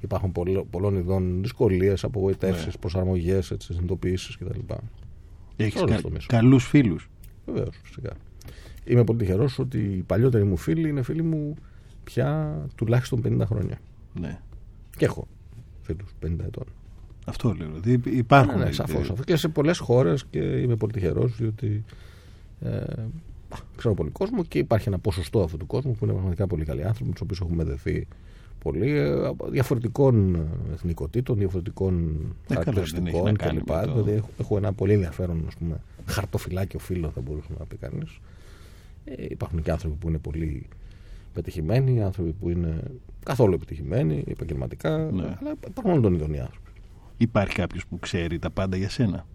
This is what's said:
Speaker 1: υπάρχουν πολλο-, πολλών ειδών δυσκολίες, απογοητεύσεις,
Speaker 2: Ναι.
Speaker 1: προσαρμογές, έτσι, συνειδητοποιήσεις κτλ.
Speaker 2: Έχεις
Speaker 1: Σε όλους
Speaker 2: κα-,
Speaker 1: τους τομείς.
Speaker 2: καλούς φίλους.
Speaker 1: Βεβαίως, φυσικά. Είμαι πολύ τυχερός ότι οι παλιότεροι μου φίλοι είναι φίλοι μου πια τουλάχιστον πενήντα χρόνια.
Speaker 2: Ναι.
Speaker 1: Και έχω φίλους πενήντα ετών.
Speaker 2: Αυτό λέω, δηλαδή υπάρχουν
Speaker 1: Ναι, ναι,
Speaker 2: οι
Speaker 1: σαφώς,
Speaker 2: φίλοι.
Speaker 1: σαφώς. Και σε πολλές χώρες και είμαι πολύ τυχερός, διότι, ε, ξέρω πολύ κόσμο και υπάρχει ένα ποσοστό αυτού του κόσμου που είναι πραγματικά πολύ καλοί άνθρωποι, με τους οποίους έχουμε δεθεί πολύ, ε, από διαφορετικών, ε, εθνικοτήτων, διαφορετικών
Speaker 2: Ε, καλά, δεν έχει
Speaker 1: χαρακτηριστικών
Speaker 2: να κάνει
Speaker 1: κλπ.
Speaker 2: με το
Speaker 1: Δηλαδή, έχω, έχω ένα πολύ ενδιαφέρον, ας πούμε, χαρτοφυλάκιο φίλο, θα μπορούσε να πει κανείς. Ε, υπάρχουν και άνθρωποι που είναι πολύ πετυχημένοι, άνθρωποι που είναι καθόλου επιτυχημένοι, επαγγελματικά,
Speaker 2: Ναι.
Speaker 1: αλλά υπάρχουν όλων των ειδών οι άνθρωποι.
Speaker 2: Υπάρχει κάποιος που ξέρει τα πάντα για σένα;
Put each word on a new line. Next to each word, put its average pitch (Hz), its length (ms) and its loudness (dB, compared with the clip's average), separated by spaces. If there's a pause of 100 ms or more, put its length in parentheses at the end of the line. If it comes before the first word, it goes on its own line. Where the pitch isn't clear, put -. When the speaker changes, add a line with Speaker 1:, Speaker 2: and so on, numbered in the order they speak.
Speaker 1:
υπάρχουν 95 300 0
πολλο-, 87 380 0
πολλών 98 260 0
ειδών 92 460 2
δυσκολίες, 98 600 4
απογοητεύσεις, 95 640 0
Speaker 2:
Ναι. 82 140 -8
Speaker 1:
προσαρμογές, 92 720 2
έτσι, 101 160 -8
συνειδητοποιήσεις 90 680 -2
κτλ. - 220 -6 (960)
Speaker 2:
Έχεις 110 180 0
Speaker 1:
Σε 254 60 -2
όλους 277 100 4
Speaker 2:
κα-, 110 60 6
Speaker 1:
τους 90 80 0
τομείς. 85 220 -6
Speaker 2:
καλούς 123 420 8
φίλους. 110 420 4 (360)
Speaker 1:
Βεβαίως, - 380 -4
φυσικά. - 300 -12 (720)
Είμαι 120 180 8
πολύ 117 160 4
τυχερός 104 400 2
ότι 131 180 -2
οι 98 300 0
παλιότεροι 120 360 6
μου 98 140 4
φίλοι 160 320 0
είναι 143 120 -2
φίλοι 151 200 -2
μου 151 340 -2 (480)
πια 151 560 -2 (160)
τουλάχιστον 117 460 2
πενήντα 120 240 2
χρόνια. 107 340 -2 (400)
Speaker 2:
Ναι. - 200 -6 (580)
Speaker 1:
Και 165 80 4
έχω - 220 -2 (540)
φίλους 95 380 -8
πενήντα 82 260 -4
ετών. - 200 -8 (600)
Speaker 2:
Αυτό - 280 0
λέω, 80 160 -6 (120)
δηλαδή 123 360 2
υπάρχουν 120 400 8
Speaker 1:
Ναι, 90 60 4
ναι, - 60 2
Speaker 2:
οι - 40 -2
Speaker 1:
σαφώς, - 200 -2
Speaker 2:
φίλοι. 76 120 2
Speaker 1:
σαφώς. - 200 -4
Και 175 100 4
σε 160 120 2
πολλές 156 300 2
χώρες 135 520 4
και - 100 -2
είμαι 131 360 2
πολύ 110 180 0
τυχερός, 117 440 2
διότι, 110 460 -2 (800)
ε, 107 240 -4 (920)
ξέρω 113 180 2
πολύ 82 160 0
κόσμο 208 340 -2
και - 140 -2
υπάρχει 117 300 2
ένα 98 120 0
ποσοστό 90 440 0
αυτού 80 140 -2
του - 80 -8
κόσμου 127 300 -2
που 104 80 -4
είναι 107 100 2
πραγματικά 95 340 0
πολύ 80 180 -2
καλοί 69 180 -4
άνθρωποι, 110 220 -2
με 120 60 -2
τους - 100 -6
οποίους 87 180 -6
έχουμε 85 240 0
δεθεί 80 440 -2 (520)
πολύ, 87 380 0
ε, 143 300 2
από - 220 -6
διαφορετικών, 120 840 4
ε, 80 380 -2
εθνικοτήτων, 85 640 -2
διαφορετικών 92 580 0 (540)
Speaker 2:
Ε, 76 40 2
καλά, 85 100 2
δεν 135 100 0
έχει - 0 -
Speaker 1:
χαρακτηριστικών 87 500 0
Speaker 2:
να 101 100 4
κάνει 78 260 0
Speaker 1:
κλπ. - 100 -6
Speaker 2:
με 80 160 2
το 143 60 -2
Speaker 1:
Δηλαδή, 110 200 2
έχω, 104 180 0 (100)
έχω 107 180 0
ένα 98 160 0
πολύ 98 200 4
ενδιαφέρον, 87 540 0
ας - 80 -8
πούμε, 82 260 -4 (240)
χαρτοφυλάκιο - 720 -4
φίλο, 85 300 -2
θα - 120 -6
μπορούσε 76 260 -6 (120)
να 78 60 -8
πει - 100 -12
κανείς. - 440 -8 (840)
Ε, - 240 -12
υπάρχουν - 320 -4
και 80 100 0
άνθρωποι 82 240 -2
που 82 140 -6
είναι 80 80 0
πολύ 76 480 -4 (680)
πετυχημένοι, 113 680 0
άνθρωποι 92 280 -2
που 87 180 -4
είναι 85 320 0 (440)
καθόλου 120 280 4
επιτυχημένοι, 78 760 -2
επαγγελματικά, 82 680 -4
Speaker 2:
Ναι. 156 260 -2
Speaker 1:
αλλά 262 280 -6 (160)
υπάρχουν 220 240 0
όλων 151 100 6
των 101 120 6
ειδών 76 200 0
οι 71 60 -4
άνθρωποι. - 300 -10 (480)
Speaker 2:
Υπάρχει - 380 2
κάποιος 87 320 -2
που 87 120 -8
ξέρει 85 400 -2
τα 90 100 -4
πάντα 95 280 -2
για 98 120 0
σένα; 90 460 0